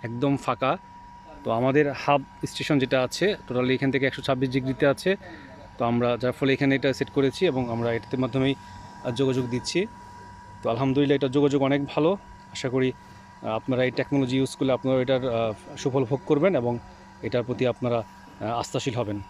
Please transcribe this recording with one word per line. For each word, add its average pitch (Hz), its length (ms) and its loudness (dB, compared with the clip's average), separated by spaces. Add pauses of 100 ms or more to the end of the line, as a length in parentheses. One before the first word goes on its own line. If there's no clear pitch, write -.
একদম 123 340 0
ফাঁকা। 135 400 0 (640)
তো 113 80 -2
আমাদের 135 400 4
হাব 143 300 2 (260)
স্টেশন 143 320 0
যেটা 135 240 2
আছে, 180 320 0 (140)
totally 127 220 2
এখান 131 200 2
থেকে 135 140 2
একশো 131 160 -2
ছাব্বিশ 131 280 0
ডিগ্রিতে 131 380 0
আছে। 180 280 2 (600)
তো 120 80 0
আমরা 120 320 2
যার 123 140 0
ফলে 135 220 2
এখানে 135 220 2
এটা 131 180 2
সেট - 160 -2
করেছি 135 360 2
এবং 127 260 0
আমরা 117 220 0
এটার 117 260 -4
মাধ্যমেই, 131 360 0 (480)
আহ, 127 80 -4
যোগাযোগ 127 380 0
দিচ্ছি। 127 360 -2 (760)
তো 113 60 0
আলহামদুলিল্লাহ, 135 460 2
এটা 139 120 0
যোগাযোগ 143 340 4
অনেক 143 240 2
ভালো। 160 320 0 (340)
আশা - 180 -6
করি, 131 220 2
আহ, - 580 -14
আপনারা 123 340 0
এই 127 80 2
টেকনোলজি 131 460 0
ইউজ 131 180 0
করলে 131 180 2
আপনারা 131 280 2
এটার, 131 280 0
আহ, 113 480 -2
সুফল 139 260 0
ভোগ 131 220 -2
করবেন 156 300 2
এবং 120 240 0 (420)
এটার 113 220 -2
প্রতি 120 240 0
আপনারা, 120 300 0
আহ, - 500 -8 (120)
আস্থাশীল 120 360 -4
হবেন। 107 340 -4